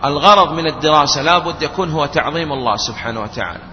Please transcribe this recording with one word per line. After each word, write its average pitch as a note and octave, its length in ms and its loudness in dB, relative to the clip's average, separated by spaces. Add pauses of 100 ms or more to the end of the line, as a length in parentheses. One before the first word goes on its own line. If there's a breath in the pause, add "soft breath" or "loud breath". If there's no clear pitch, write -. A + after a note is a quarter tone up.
الغرض E3 480 4
من D#3+ 140 -2
الدراسة D3+ 540 2
لا E3 160 4
بد E3 240 -4
يكون E3 300 -4
هو D3+ 140 0
تعظيم D3+ 460 -2
الله B2 240 0
سبحانه A2+ 460 -6
وتعالى G#2 400 -8 (120)